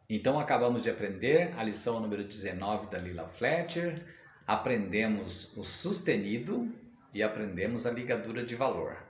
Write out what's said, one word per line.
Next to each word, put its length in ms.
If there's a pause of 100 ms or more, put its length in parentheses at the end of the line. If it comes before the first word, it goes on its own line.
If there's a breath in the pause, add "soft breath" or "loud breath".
então 300
acabamos 460
de 60
aprender 680
a 60
lição 340
número 240
dezenove 640
da 120
Lila 280
Fletcher. 800 (400 loud breath)
Aprendemos 1080
o 80
sustenido 1080 (400)
e 120
aprendemos 600
a 60
ligadura 540
de 100
valor. 420 (140)